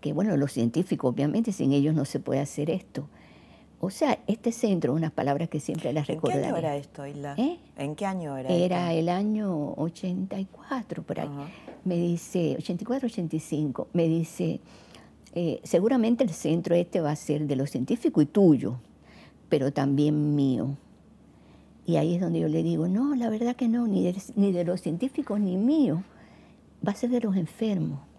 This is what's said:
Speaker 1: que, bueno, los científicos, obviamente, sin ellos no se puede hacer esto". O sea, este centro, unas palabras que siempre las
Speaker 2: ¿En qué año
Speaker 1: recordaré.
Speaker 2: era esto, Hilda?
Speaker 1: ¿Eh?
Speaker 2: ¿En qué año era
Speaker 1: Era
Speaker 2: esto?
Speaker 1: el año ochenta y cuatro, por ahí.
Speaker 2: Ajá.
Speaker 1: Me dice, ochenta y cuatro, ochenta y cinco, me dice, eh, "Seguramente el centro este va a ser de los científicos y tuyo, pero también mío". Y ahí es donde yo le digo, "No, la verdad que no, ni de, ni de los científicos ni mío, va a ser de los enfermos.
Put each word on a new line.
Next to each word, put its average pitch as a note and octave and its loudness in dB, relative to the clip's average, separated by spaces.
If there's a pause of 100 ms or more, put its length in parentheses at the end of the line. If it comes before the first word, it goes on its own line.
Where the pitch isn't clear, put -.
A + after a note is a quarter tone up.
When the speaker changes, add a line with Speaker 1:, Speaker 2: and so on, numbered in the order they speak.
Speaker 1:
que, D3+ -4
bueno, F3+ 2
los C#3 0
científicos, B2+ 0
obviamente, E3+ 0
sin C#3 0
ellos C#3+ 4
no C#3+ 2
se C#3 -4
puede C3+ -2
hacer D3 -4
esto". - -6 (720)
O F#3 -2
sea, C#4+ 0
este A3+ -2
centro, F#3 0
unas D#3+ 0
palabras C#3+ 0
que D#3 -4
siempre - -4
las D3 -2
Speaker 2:
¿En - -4
qué C#3+ 0
año C#3+ 0
Speaker 1:
recordaré. - -2
Speaker 2:
era D#3 -2
esto, C#3+ -12
Hilda? C#3+ -10
Speaker 1:
¿Eh? D#4+ -2 (200)
Speaker 2:
¿En D3 -4
qué G3+ -6
año F3 -4
era C3 -6
Speaker 1:
Era F3 2
Speaker 2:
esto? E3 2
Speaker 1:
el E3 0
año G3 0
ochenta F#3 -4
y F#3+ -4
cuatro, - -8
por - -6
ahí. - -6
Speaker 2:
Ajá. C#3+ -10 (380)
Speaker 1:
Me F3+ 0
dice, E3+ 0
ochenta - -6
y G#3 -10
cuatro, C4+ -2
ochenta E3+ -4
y D#3+ -2
cinco, D3+ -4
me E3 4
dice, E3 0 (760)
eh, E3+ -2
"Seguramente A#3 4
el F#3+ 0
centro E3 0
este F3 2
va D3+ 0
a D3+ -2
ser D3+ -2
de C#3+ 0
los D3 0
científicos D#3 2
y D3 6
tuyo, C#3+ 4 (680)
pero C#3+ 2
también D3 2
mío". C#3 2 (1120)
Y E3 2
ahí D#3+ 2
es F3+ 0
donde E3 0
yo E3 0
le D#3+ 0
digo, E3 0
"No, A#3+ 0
la A#3 0
verdad A#3 -2
que B3 -2
no, A#3+ 2
ni F#3+ 2
de, F3+ 0 (220)
ni G3+ 4
de F3 0
los F3+ -2
científicos G#3 -4
ni F#3 0
mío, A3+ 2 (840)
va G3+ 0
a G3 -4
ser A#3+ -2
de B3 2
los G#3+ 0
enfermos. E3 -2 (180)